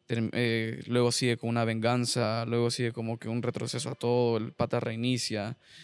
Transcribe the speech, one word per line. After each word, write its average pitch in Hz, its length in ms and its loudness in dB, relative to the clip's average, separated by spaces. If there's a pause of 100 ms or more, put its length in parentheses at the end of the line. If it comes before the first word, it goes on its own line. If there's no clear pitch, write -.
term-, 113 260 0
eh, 113 540 0
luego 120 240 4
sigue 120 260 2
con 117 120 -4
una 117 160 2
venganza, 117 800 0
luego 120 260 2
sigue 117 200 -2
como 113 280 -4
que 110 100 -8
un 117 140 -2
retroceso 120 460 -4
a 123 60 -6
todo, 120 420 2
el 113 160 -4
pata 120 260 0
reinicia, 117 760 -2 (260)